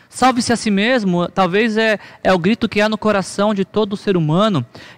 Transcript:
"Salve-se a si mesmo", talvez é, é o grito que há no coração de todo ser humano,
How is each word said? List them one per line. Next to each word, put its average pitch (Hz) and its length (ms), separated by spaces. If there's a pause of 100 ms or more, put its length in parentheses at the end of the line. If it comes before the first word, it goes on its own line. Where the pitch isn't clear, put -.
"Salve-se 247 440
a 226 40
si 220 140
mesmo", 196 580
talvez 202 480
é, 220 220 (240)
é 185 100
o 185 60
grito 208 300
que 208 120
há 214 80
no 220 80
coração 208 560
de 196 120
todo 208 320
ser 196 200
humano, 165 480 (340)